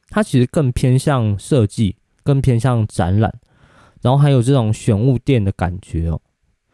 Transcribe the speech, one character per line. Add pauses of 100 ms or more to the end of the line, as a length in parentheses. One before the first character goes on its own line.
它
其
实
更
偏
向
设
计， (260)
更
偏
向
展
览， (680)
然
后
还
有
这
种
选
物
店
的
感
觉
哦。 (520)